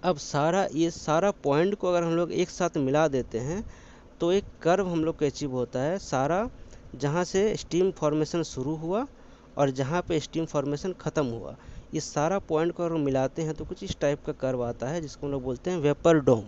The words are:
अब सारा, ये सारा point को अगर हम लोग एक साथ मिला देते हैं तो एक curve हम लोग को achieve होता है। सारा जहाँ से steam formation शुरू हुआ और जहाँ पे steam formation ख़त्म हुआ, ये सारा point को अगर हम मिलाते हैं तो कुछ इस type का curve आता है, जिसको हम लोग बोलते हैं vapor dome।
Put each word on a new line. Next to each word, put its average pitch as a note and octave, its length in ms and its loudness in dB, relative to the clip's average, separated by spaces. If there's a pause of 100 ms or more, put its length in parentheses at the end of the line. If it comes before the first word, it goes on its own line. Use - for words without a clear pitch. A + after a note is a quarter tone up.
अब F3+ 160 2
सारा, D#3+ 480 2
ये E3 240 0
सारा E3 400 2 (120)
point D#3+ 320 4
को F#3+ 140 -2
अगर F3 140 4
हम E3 100 0
लोग E3+ 220 2
एक F3+ 160 0
साथ - 280 -2
मिला C#3+ 320 4
देते B2 300 -2
हैं E3+ 240 -4 (560)
तो E3+ 120 2
एक G3 120 2 (180)
curve F#3 260 2
हम E3 160 0
लोग D#3+ 140 -2
को D3+ 80 0
achieve C#3 260 -2
होता B2 300 -2
है। E3+ 180 0
सारा D#3+ 480 0 (480)
जहाँ D3 280 0
से G3 320 2
steam F3+ 360 2
formation D#3 520 0
शुरू C#3+ 320 -4
हुआ F3+ 300 -4 (520)
और C#3 140 4
जहाँ C#3 360 0
पे E3 120 2
steam E3 260 -4
formation C#3+ 480 -2
ख़त्म D3+ 320 -2
हुआ, A2 300 -8 (380)
ये D#3 60 0
सारा D#3+ 400 0
point E3 320 0
को F3 100 -4
अगर E3 120 0
हम D#3+ 80 0
मिलाते C3+ 400 0
हैं D#3 120 -2
तो D#3 100 -10
कुछ - 200 -10
इस - 160 -8
type D3 240 0
का D3+ 100 -6
curve C3 300 -2
आता A#2+ 240 -4
है, E3+ 120 -4
जिसको D3 260 -10
हम C#3+ 60 -2
लोग C3+ 100 -4
बोलते B2+ 280 -4
हैं F3+ 80 -2
vapor D#3+ 420 6
dome। B2 280 4